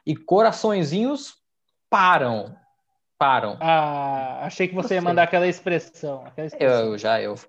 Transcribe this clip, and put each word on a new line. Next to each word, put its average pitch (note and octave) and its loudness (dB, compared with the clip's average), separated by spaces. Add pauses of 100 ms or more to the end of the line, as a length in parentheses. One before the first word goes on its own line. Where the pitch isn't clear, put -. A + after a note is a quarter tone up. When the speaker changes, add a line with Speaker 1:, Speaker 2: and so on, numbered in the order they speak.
Speaker 1:
e D3+ -2
coraçõezinhos G#3+ 0 (520)
param. C#3 2 (600)
Param. A#2+ 2
Speaker 2:
Ah, C#3 0
achei D3 -4
que F3+ -6
você F#3 -4
ia F#3 0
Speaker 1:
Você. F3 -4
Speaker 2:
mandar F3 4
aquela F3 2
expressão, D#3+ -4
aquela D#3 -10
expressão. B2+ 2
Speaker 1:
Eu G#2+ -4
já, A2 0
eu G#2 -6 (120)